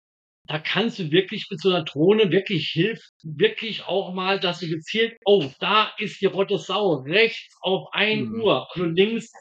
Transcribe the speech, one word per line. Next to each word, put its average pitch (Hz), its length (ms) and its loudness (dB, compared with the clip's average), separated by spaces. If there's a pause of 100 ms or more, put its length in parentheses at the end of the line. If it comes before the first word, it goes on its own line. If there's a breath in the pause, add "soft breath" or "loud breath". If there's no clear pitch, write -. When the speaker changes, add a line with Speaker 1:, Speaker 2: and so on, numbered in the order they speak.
(480)
Speaker 1:
da 151 100 -4
kannst 196 400 -2
du 165 120 -4
wirklich 190 400 0
mit 160 120 -10
so 190 80 4
einer 175 140 0
Drohne 190 460 4
wirklich 190 380 0
hilft, 202 420 -2 (120)
wirklich 196 640 -4
auch 185 260 -2
mal, 190 260 0
dass 185 220 -2
du 175 80 -6
gezielt, 214 560 -2
oh, 190 220 6 (140)
da 208 360 2
ist - 240 -8
die 196 60 0
rote 190 320 0
Sau, 185 380 0
rechts 175 680 0
auf 185 300 -2
ein 214 340 0
Speaker 2:
Mhm. 226 160 -6
Speaker 1:
Uhr, 165 280 2
also 180 140 -4
links 196 560 0